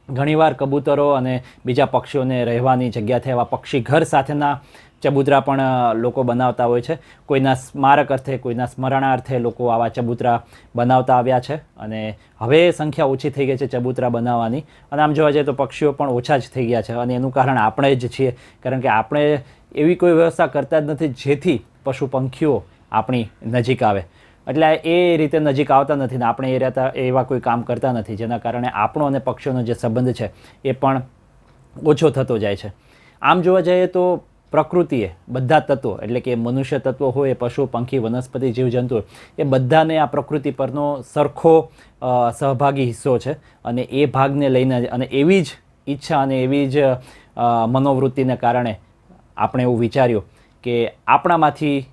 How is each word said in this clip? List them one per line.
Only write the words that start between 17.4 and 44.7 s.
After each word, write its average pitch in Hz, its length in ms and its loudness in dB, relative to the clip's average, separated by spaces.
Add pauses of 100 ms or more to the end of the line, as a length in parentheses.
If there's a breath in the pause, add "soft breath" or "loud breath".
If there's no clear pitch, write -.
આપણે 139 380 2
જ 123 160 -4
છીએ, 127 260 -2 (260 loud breath)
કારણ 127 160 -4
કે 117 80 -2
આપણે 143 540 2 (340 soft breath)
એવી 165 200 2
કોઈ 175 160 4
વ્યવસ્થા 165 360 2
કરતા 143 320 -2
જ 151 40 0
નથી 147 240 -4
જેથી 143 580 -2 (180)
પશુ 135 240 -4
પંખીઓ 131 560 -2 (280 soft breath)
આપણી 113 380 -2 (160)
નજીક 123 380 0
આવે. 101 200 0 (440 soft breath)
એટલે 156 260 2
એ 170 440 2
રીતે 156 220 0
નજીક 147 320 0
આવતા 139 240 4
નથી 131 220 -4
ને 120 80 -2
આપણે 131 260 -2
એ 131 60 0
રહેતા, 131 300 0
એવા 131 360 0
કોઈ 127 160 -2
કામ 120 220 -2
કરતા 120 300 -2
નથી, 113 240 -6
જેના 110 220 -6
કારણે 120 300 -6
આપણો 110 380 -2
અને 139 140 -2
પક્ષીઓનો 127 440 -4
જે 117 100 -4
સંબંધ 123 400 -2
છે 107 180 -8 (340 loud breath)
એ 131 60 0
પણ 135 300 -2 (840)
ઓછો 151 240 4
થતો 127 280 -2
જાય 101 180 -2
છે. - 180 -10 (480 soft breath)
આમ 165 200 4
જોવા 185 180 4
જઈએ 180 260 2
તો 180 380 0 (280)
પ્રકૃતિએ 147 640 0 (140)
બધા 131 300 2
તત્વો 135 440 -2
એટલે 120 160 -4
કે 123 160 -2
મનુષ્ય 127 440 -2
તત્વો 131 300 -2
હોય, 131 240 0
પશુ, 123 320 -2
પંખી, 123 320 -4
વનસ્પતિ, 123 540 -2
જીવજંતુ 123 440 -2
હોય, 104 80 -2 (360 loud breath)
એ 156 40 -2
બધાને 151 540 2
આ 151 80 2
પ્રકૃતિ 143 460 -4
પરનો 139 500 -4 (120)
સરખો, 156 580 4 (300 soft breath)
અ, 123 300 2
સહભાગી 139 520 0
હિસ્સો 120 340 0
છે 131 140 -4 (340 soft breath)
અને 120 160 -2
એ 135 240 0
ભાગને 139 440 2
લઈને 127 380 2